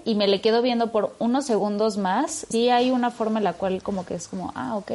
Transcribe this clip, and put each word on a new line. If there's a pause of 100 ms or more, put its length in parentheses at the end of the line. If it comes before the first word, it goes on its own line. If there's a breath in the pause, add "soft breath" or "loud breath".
y
me
le
quedo
viendo
por
unos
segundos
más,
sí
hay
una
forma
en
la
cual
como
que
es
como,
"Ah,
ok,